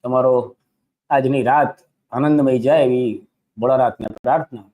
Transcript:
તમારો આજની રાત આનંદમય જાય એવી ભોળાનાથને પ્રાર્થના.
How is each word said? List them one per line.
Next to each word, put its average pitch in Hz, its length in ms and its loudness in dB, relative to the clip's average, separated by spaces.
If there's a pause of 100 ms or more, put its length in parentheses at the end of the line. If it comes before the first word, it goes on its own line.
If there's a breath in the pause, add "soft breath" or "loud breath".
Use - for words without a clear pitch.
તમારો 123 520 0 (540)
આજની 135 340 0
રાત 143 340 0 (340)
આનંદમય 135 480 0
જાય 139 240 2
એવી 123 440 -2 (300)
ભોળાનાથને 120 500 -2
પ્રાર્થના. 127 560 -6 (100)